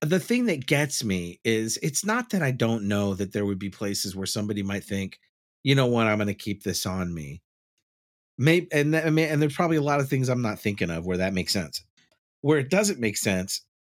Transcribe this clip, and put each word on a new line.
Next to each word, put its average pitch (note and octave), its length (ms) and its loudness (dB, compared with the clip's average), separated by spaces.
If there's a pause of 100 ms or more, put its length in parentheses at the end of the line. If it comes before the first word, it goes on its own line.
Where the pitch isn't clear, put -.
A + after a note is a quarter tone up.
the E3 180 2
thing A#3+ 280 0
that D3+ 200 0
gets C#3+ 360 2
me F2+ 400 -2
is A2+ 380 0
it's D3+ 240 -2
not A#3 260 -2
that F#3 120 0
I C3 80 2
don't A#2 360 0
know G2+ 280 2
that F#2+ 180 -4
there G#2 120 0
would G2 140 -2
be G2 120 -6
places G2+ 440 -6
where F#2+ 120 -6
somebody G#2 340 -4
might G2 220 -4
think, G2 360 -6 (440)
"You C3+ 100 4
know C3+ 140 4
what? A#2+ 180 4
I'm G#2+ 140 4
gonna G2+ 160 0
keep G2+ 260 -8
this F#2 240 -2
on F#2 260 -4
me." D2+ 300 -10 (960)
May-, E3 340 4
and D3+ 220 2
th-, D#3+ 120 2
I D#3+ 40 2
mean, D#3 200 4
and D3+ 120 2
there's D3 140 2
probably E3 220 2
a D3 40 2
lot C#3+ 180 2
of C3+ 100 -2
things C3 200 0
I'm B2 140 0
not G#2+ 160 -2
thinking G2+ 320 -2
of E2 160 -6
where F2+ 100 0
that F#2 160 0
makes F2+ 200 -2
sense. E2 300 -6 (580)
Where D3 180 2
it C3+ 100 -4
doesn't F#3+ 300 2
make A2 180 -2
sense F#2+ 440 -2 (220)